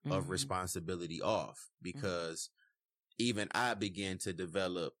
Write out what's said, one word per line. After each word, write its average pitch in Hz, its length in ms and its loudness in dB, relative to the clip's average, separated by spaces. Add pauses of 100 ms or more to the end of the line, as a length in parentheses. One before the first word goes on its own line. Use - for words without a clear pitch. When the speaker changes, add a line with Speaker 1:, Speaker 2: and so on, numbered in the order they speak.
Speaker 1:
of 95 200 2
Speaker 2:
Mm-hmm. - 0 -
Speaker 1:
responsibility 90 920 -2
off, 92 500 0 (240)
Speaker 2:
Mm-hmm. 143 80 -6
Speaker 1:
because 87 460 -2 (680)
even 110 360 2
I 120 220 4
began 98 440 -2
to 98 140 -2
develop 90 680 0